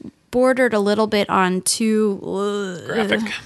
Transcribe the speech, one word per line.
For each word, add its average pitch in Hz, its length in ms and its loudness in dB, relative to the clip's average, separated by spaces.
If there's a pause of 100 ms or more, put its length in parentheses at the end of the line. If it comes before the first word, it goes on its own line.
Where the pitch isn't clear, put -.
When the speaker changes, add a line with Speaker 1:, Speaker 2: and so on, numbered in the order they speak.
(320)
Speaker 1:
bordered 254 400 2
a 214 60 2
little 208 300 2
bit 208 200 0
on 185 340 2
too, 214 600 0
ugh, 196 640 -6
Speaker 2:
Graphic. 214 340 0 (260)